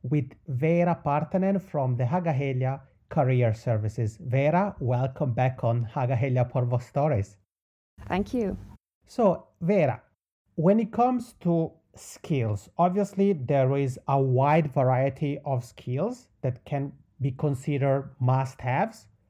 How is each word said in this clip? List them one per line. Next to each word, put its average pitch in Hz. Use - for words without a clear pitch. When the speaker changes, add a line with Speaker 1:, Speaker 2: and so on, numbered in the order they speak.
Speaker 1:
with 135
Veera 165
Partanen 185
from 131
the 127
Hagahelia 135
Career 127
Services. 107
Veera, 156
welcome 127
back 127
on 117
Hagahelia 127
Porvoo 123
Stories. 139
Speaker 2:
Thank 202
you. 196
Speaker 1:
So, -
Veera, 165
when 190
it 226
comes 247
to 165
skills, 113
obviously 196
there 135
is 135
a 139
wide 139
variety 135
of 131
skills 170
that 123
can 139
be 135
considered 139
must-haves. 131